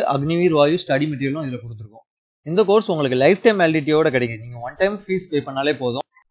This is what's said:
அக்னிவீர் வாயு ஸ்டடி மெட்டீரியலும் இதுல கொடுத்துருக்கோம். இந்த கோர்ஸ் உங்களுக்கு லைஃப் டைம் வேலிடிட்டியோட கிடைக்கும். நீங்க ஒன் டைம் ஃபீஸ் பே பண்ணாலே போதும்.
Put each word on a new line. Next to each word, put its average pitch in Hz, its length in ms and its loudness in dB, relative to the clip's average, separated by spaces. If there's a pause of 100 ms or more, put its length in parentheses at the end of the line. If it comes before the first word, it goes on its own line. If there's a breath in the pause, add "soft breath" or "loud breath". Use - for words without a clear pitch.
(160)
அக்னிவீர் 160 460 2
வாயு 151 240 4
ஸ்டடி 147 260 0
மெட்டீரியலும் 139 360 -6
இதுல 127 180 -8
கொடுத்துருக்கோம். 110 400 -18 (460)
இந்த 196 200 2
கோர்ஸ் 208 240 2
உங்களுக்கு 131 300 0
லைஃப் 180 200 4
டைம் 208 180 4
வேலிடிட்டியோட 156 540 2
கிடைக்கும். 117 280 -4
நீங்க 120 140 -16 (100)
ஒன் - 140 -10
டைம் 202 220 0
ஃபீஸ் 185 280 -4
பே 143 160 0
பண்ணாலே 139 340 -2
போதும். 123 240 -4 (240 soft breath)